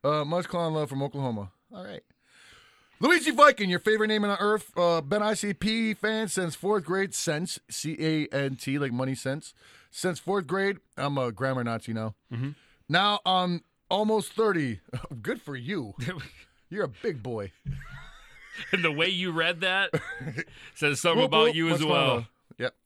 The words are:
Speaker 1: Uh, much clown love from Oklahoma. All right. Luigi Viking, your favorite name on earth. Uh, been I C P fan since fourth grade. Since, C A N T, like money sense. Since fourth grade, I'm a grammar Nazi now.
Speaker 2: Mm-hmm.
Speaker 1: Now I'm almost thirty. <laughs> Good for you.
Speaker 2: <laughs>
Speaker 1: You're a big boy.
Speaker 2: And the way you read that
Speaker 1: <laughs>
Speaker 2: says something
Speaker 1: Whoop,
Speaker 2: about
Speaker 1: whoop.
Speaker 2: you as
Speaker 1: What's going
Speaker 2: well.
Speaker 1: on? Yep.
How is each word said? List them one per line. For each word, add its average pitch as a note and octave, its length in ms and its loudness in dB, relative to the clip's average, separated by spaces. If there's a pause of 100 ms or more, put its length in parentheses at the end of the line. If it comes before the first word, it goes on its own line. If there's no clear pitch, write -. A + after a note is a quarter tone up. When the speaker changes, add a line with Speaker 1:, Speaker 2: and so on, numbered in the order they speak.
Speaker 1:
Uh, D3+ 200 2
much E3 240 -2
clown E3+ 260 -2
love D3+ 160 -2
from C#3 140 -4
Oklahoma. B2+ 480 -4 (240)
All F#3 80 -14
right. G2+ 180 -14 (1000)
Luigi D#4 300 4
Viking, C4+ 380 8
your F3 100 2
favorite G#3+ 280 2
name G#3+ 180 2
on G3+ 140 0
earth. G#3 380 0
Uh, E3+ 240 4
been G3+ 200 0
I G#3 120 2
C G3+ 200 -2
P A3 400 0
fan A3 340 -2
since E3+ 280 -2
fourth G3+ 300 0
grade. F#3+ 280 -2
Since, E3 440 -2 (120)
C D3+ 300 -6
A D#3 360 0
N C#3 200 0
T, C3+ 220 -4
like C#3 140 -2
money C3 240 -2
sense. C#3 380 -6 (360)
Since - 300 -4
fourth F#3 280 -2
grade, G3 300 0 (200)
I'm C#3 200 -2
a B2 140 0
grammar B2+ 320 -2
Nazi A2+ 300 -4
now. A2 220 -4 (180)
Speaker 2:
Mm-hmm. B2+ 160 -4 (400)
Speaker 1:
Now G3+ 360 2
I'm F3+ 380 2 (260)
almost G#3+ 440 2
thirty. E3 480 0 (180)
<laughs> A#2+ 220 -12
Good A3+ 200 -6
for C#3+ 140 -12
you. B2 380 -8 (380)
Speaker 2:
<laughs> - 380 -20
Speaker 1:
You're F#3+ 160 -2
a C#3 40 -6
big C3 340 -6
boy. G#2+ 280 -6 (1200)
Speaker 2:
And F3+ 100 0
the E3 80 2
way D#3+ 160 2
you F3+ 240 0
read E3 300 0
that F#3+ 300 2 (420)
Speaker 1:
<laughs> - 420 -12
Speaker 2:
says D3 240 0
something E3+ 220 4
Speaker 1:
Whoop, B3+ 80 4
Speaker 2:
about D#3 180 6
Speaker 1:
whoop. D#3+ 80 2
Speaker 2:
you D#3+ 120 2
as E3 60 2
Speaker 1:
What's D3 100 0
going D3+ 100 2
Speaker 2:
well. C3+ 240 4
Speaker 1:
on? A2+ 100 -6 (300)
Yep. A#2+ 180 -4 (100)